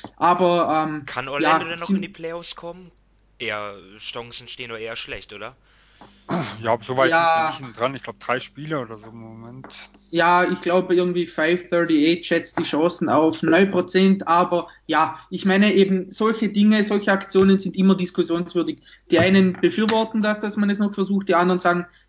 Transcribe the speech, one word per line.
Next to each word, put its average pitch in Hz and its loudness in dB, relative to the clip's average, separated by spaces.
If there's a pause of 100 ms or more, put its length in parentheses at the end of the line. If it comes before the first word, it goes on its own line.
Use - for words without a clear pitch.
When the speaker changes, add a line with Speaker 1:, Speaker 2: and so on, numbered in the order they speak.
(180)
Speaker 1:
Aber, 170 2
ähm, 151 -8
Speaker 2:
Kann 127 -8
Orlando 156 0
Speaker 1:
ja, 165 -10
Speaker 2:
denn 170 -10
noch 170 -10
Speaker 1:
sie 196 2
Speaker 2:
in 190 0
die 180 -10
Playoffs 165 -10
kommen? 170 -18 (480)
Eher, 107 -8 (240)
Chancen 120 -14
stehen 123 -16
doch 117 -12
eher 113 -10
schlecht, 113 -14
oder? 107 -16 (1040)
Speaker 3:
Ja, 117 0
so 127 -6
weit 131 4
Speaker 1:
Ja. 165 2
Speaker 3:
sind 165 2
sie 165 2
nicht 156 -6
hinten 127 -14
dran. 131 -2
Ich 123 -14
glaub, - -14
drei 127 -4
Spiele 151 -10
oder 113 -10
so 104 -20
im 113 -18
Moment. 113 -18 (420)
Speaker 1:
Ja, 170 4
ich 180 -2
glaube, 180 2
irgendwie 175 0
five 170 -2
thirty-eight 165 2
schätzt 170 -2
die 175 0
Chancen 160 0
auf 156 2
null 165 4
Prozent. 190 2
Aber 170 0 (180)
ja, 156 0 (100)
ich 180 -6
meine 196 4
eben, 190 2
solche 220 -2
Dinge, 208 4
solche 202 0
Aktionen 190 2
sind 190 -8
immer 190 4
diskussionswürdig. 170 -4 (300)
Die 165 4
einen 190 4
befürworten 220 0
das, 214 -2
dass 208 -6
man 208 0
es 202 -2
noch 202 -2
versucht, 196 -2
die 180 4
anderen 180 4
sagen, 175 0 (240)